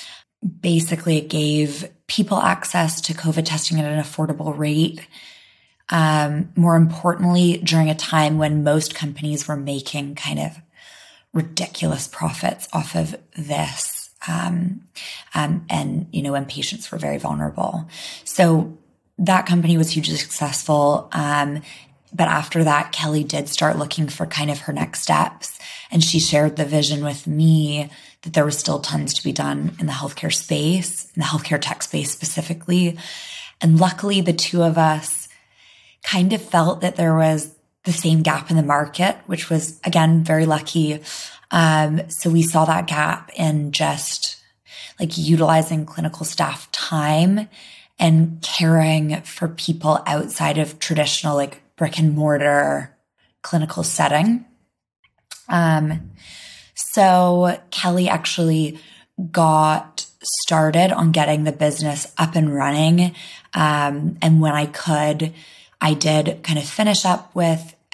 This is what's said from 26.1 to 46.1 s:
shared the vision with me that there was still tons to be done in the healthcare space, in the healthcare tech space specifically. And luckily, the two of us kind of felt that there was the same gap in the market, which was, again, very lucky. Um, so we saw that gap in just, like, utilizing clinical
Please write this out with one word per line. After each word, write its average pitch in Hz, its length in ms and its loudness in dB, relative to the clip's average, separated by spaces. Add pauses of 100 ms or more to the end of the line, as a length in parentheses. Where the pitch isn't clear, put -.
shared 151 380 2
the 156 80 0
vision 147 400 -2
with 143 220 -8
me 151 640 2 (320)
that 165 100 -14
there 151 120 2
was 147 140 -2
still 143 220 -4
tons 147 340 -6
to - 80 -4
be 147 100 -4
done 143 460 -4
in 165 80 -4
the 143 60 -4
healthcare 143 420 -6
space, 165 800 -2
in 170 60 -4
the 139 60 -2
healthcare 151 340 -2
tech - 220 -6
space 147 280 -4
specifically. 170 880 -2 (600)
And 160 180 6
luckily, 190 420 2
the 185 120 0
two 170 300 0
of 165 160 2
us 156 500 0 (720)
kind 185 300 2
of 220 100 -2
felt 165 380 2
that 180 160 -2
there 165 180 2
was 160 400 2 (300)
the 180 80 0
same 160 300 4
gap 147 280 0
in 165 60 4
the 160 60 6
market, 147 540 2 (100)
which 170 220 -6
was, 160 360 -2
again, 165 400 4
very 160 200 2
lucky. 151 560 0 (500)
Um, 156 600 2
so - 180 -2
we 165 140 6
saw 160 240 2
that 170 200 0
gap 156 480 -2
in 151 380 0
just, - 640 -4 (640)
like, 165 160 -4
utilizing 160 680 2
clinical 156 400 -6